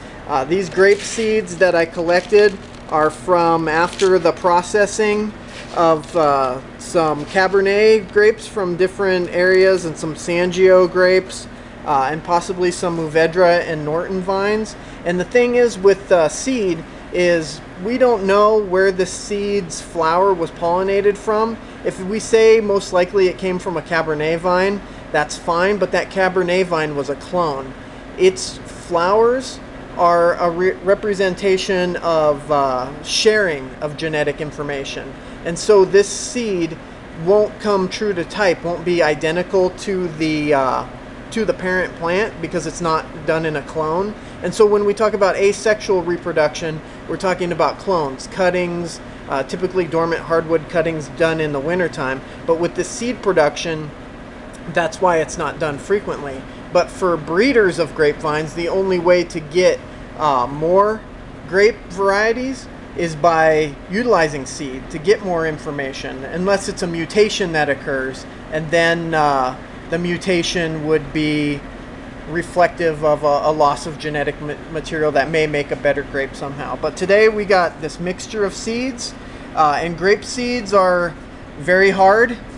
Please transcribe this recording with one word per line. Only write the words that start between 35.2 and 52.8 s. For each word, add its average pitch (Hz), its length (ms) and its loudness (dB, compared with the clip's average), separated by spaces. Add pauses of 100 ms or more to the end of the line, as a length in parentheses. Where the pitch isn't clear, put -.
And 170 160 -6
so 196 280 6
this 196 200 4
seed 180 720 -4 (480)
won't 208 360 4
come 196 280 0
true 208 240 -4
to 170 140 -4
type, 185 360 0
won't 170 220 -6
be 170 180 2
identical 170 680 0
to 185 360 -4 (120)
the, 151 340 0
uh, 127 340 2 (440)
to 220 160 -2
the - 80 2
parent 185 420 -2
plant 185 460 -2
because 160 240 -6
it's 160 160 -8
not 160 240 0 (200)
done 160 200 0
in 160 100 -2
a 135 60 -4
clone. 170 520 -4 (280)
And 180 100 -4
so 214 140 6
when 208 180 2
we 202 80 2
talk 214 220 2
about 196 220 2
asexual 202 680 2
reproduction, 160 760 -2 (300)
we're 160 80 -4
talking 175 360 -2
about 156 260 0
clones, 151 480 -2
cuttings, 180 720 -2 (300)
uh, 135 120 0
typically 180 440 -2
dormant 165 340 -2
hardwood 160 480 0
cuttings 165 400 -2
done 160 320 0
in 151 120 -2
the 139 80 -2
wintertime. 151 600 -2 (260)
But 165 140 2
with 170 140 -2
the 180 100 -2